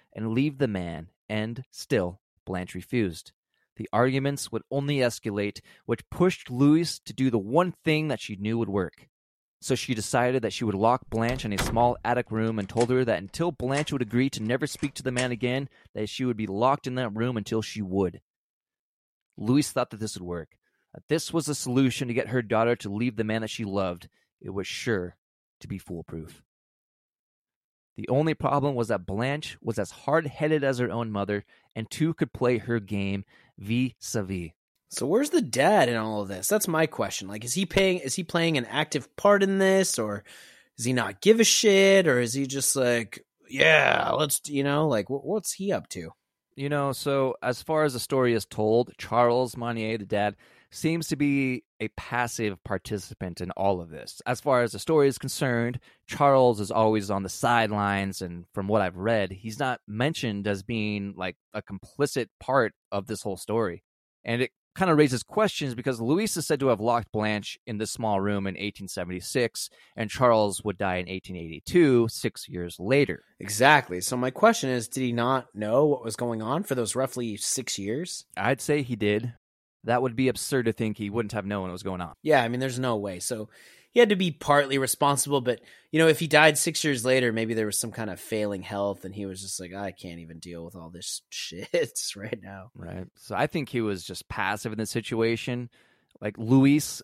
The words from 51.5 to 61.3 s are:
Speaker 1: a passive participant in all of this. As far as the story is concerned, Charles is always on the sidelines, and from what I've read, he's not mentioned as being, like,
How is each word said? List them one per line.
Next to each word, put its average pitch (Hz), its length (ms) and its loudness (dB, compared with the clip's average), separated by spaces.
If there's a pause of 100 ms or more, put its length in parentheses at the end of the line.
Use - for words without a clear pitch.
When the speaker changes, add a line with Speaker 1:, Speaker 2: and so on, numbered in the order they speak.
Speaker 1:
a 110 160 -4
passive 117 680 -4
participant 92 800 -8
in 90 120 -6
all 98 280 2
of 85 80 -10
this. 71 380 -16
As 123 160 -2
far 127 200 4
as 117 100 0
the 101 60 -8
story 147 300 4
is 131 80 -2
concerned, 123 640 -2 (260)
Charles 131 540 6
is 101 100 -4
always 110 400 2
on 98 120 0
the 95 80 -6
sidelines, 101 920 0
and 87 320 -10
from 98 160 -4
what 104 140 4
I've 92 160 -2
read, 101 340 0
he's 107 260 -12
not 131 300 -2
mentioned 110 580 -2
as 98 160 -2
being, 104 540 -4
like, 92 200 -8 (180)